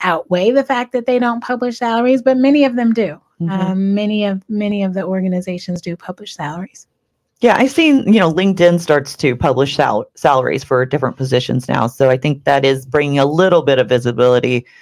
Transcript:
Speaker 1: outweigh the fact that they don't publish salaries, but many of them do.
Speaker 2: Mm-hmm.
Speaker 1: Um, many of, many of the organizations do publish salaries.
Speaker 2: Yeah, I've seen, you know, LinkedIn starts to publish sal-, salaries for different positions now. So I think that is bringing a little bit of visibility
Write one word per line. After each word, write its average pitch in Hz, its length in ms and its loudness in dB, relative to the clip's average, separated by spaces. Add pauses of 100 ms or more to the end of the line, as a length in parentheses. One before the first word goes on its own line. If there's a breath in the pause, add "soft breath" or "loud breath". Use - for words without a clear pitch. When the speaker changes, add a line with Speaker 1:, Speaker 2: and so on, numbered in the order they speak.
Speaker 1:
outweigh 180 500 0
the 269 140 2
fact 247 260 -4
that 240 140 -4
they 247 140 0
don't 240 220 -2
publish 247 360 -6
salaries, 240 440 0
but 262 140 2
many 277 300 4
of 247 100 -2
them 233 180 0
do. 190 240 -2 (220)
Speaker 2:
Mm-hmm. 170 100 -4
Speaker 1:
Um, 190 440 -2
many 208 320 -2
of, 196 240 -4
many 208 340 -2
of 190 100 -2
the 185 100 -4
organizations 180 760 -4
do 175 140 -8
publish - 400 -16
salaries. 165 520 -12 (540)
Speaker 2:
Yeah, 233 160 4
I've 262 140 2
seen, 294 400 2
you 220 80 6
know, 165 140 2
LinkedIn 175 480 2
starts 147 360 -2
to 135 160 0
publish 135 440 0
sal-, 117 260 0 (120)
salaries 131 460 0
for 127 240 0
different 131 300 -4
positions 127 540 -2
now. 127 180 0
So 131 220 0
I 131 80 2
think 143 260 -4
that 139 220 2
is 135 200 0
bringing 143 320 -2
a 139 80 4
little 170 360 2
bit 131 180 0
of 120 80 0
visibility 123 800 0 (160 soft breath)